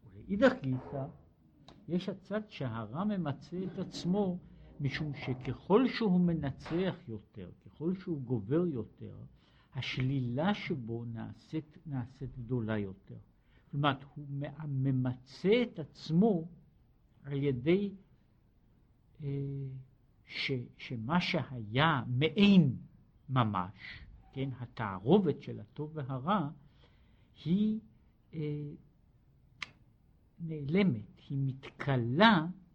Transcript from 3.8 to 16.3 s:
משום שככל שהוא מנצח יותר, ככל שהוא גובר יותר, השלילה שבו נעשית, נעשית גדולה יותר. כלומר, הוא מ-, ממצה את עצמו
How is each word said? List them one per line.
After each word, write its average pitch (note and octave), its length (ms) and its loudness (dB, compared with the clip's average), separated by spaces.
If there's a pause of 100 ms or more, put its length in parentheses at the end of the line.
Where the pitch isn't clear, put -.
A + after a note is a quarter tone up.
משום D3 340 -2
שככל C#3 760 2
שהוא F#3+ 320 2
מנצח E3 760 0 (120)
יותר, G#2+ 420 -12 (160)
ככל E3+ 300 -4
שהוא F3 260 -6
גובר B2 460 0
יותר, G#2+ 480 -8 (600)
השלילה C3 800 0
שבו A#2 520 -6
נעשית, A2+ 800 -10
נעשית C3 520 -8
גדולה A2+ 400 -2
יותר. G2+ 400 -8 (540)
כלומר, C#3+ 220 2 (220)
הוא D3 140 -12
מ-, C#3 540 -4
ממצה C3+ 800 2
את A#3+ 160 -8
עצמו E3 680 2 (760)